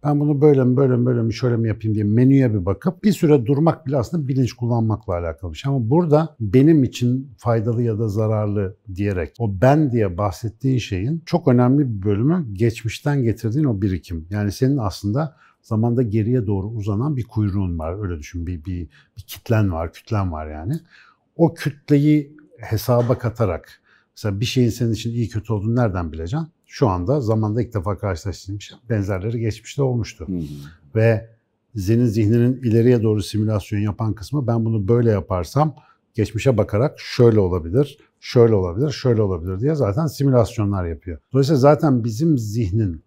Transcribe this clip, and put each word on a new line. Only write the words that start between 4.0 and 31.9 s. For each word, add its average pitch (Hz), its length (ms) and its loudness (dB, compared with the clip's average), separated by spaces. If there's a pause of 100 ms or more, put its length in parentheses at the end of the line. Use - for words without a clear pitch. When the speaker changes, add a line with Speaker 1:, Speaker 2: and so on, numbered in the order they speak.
Speaker 1:
bilinç 131 260 0
kullanmakla 113 600 -2
alakalı 85 400 -6
bir 78 40 -14
şey. 135 120 -6
Ama 127 200 -2
burada 156 500 2
benim 131 440 4
için 123 540 -2
faydalı 113 460 -2
ya 110 160 -2
da 113 80 -2
zararlı 104 720 -2 (180)
diyerek 92 440 -4
o 101 220 -2
ben 143 300 4
diye 101 260 0
bahsettiğin 107 600 -2
şeyin 120 480 -4
çok 170 220 0
önemli 123 320 4 (100)
bir 101 160 -6
bölümü 117 480 0
geçmişten 117 680 -2
getirdiğin 117 420 -2
o 107 160 -2
birikim. 90 480 -4
Yani 101 220 -2
senin 131 260 0
aslında 110 580 -4 (260)
zamanda 113 400 0
geriye 110 460 -2
doğru 98 200 -2
uzanan 113 500 -4
bir 117 60 -6
kuyruğun 95 560 -2
var. 87 240 -8
Öyle 90 160 -6
düşün. 85 280 -10
Bir, 87 180 -10
bir, 90 160 -8 (360)
bir - 100 -18
kitlen 107 440 -2
var, 82 220 -6
kütlen 95 380 -6
var 78 160 -10
yani. 78 260 -8 (640)
O 165 180 2
kütleyi 147 840 0 (220)
hesaba 120 580 0
katarak, 104 640 -4 (340)
mesela 101 240 -6
bir 117 60 -2
şeyin 123 240 2
senin 117 220 -2
için 117 200 -4
iyi 117 180 -4
kötü 107 240 -6
olduğunu 107 220 -2
nereden 92 360 -2
bileceksin? 90 360 -6 (200)
Şu - 200 0
anda 95 340 0
zamanda 110 400 0
ilk 117 120 -6
defa 98 240 -4
karşılaştığın 98 600 -8
bir - 40 -18
şey. - 140 -20 (120)
Benzerleri 104 500 -2
geçmişte 113 440 -6
olmuştu. 120 440 -4
Speaker 2:
Hı 98 60 -6
hı. 87 80 -4 (540)
Speaker 1:
Ve 113 340 2 (480)
senin 113 280 2